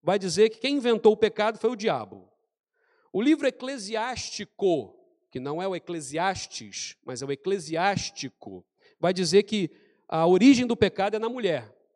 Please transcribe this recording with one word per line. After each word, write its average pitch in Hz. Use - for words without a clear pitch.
vai 185
dizer 190
que -
quem 277
inventou 226
o 214
pecado 214
foi 226
o 247
diabo. 110
O 196
livro 285
eclesiástico, 214
que 127
não 147
é 190
o 190
Eclesiastes, 160
mas 127
é -
o 139
eclesiástico, 160
vai 175
dizer 185
que 202
a 160
origem 240
do 240
pecado 208
é -
na 226
mulher, 170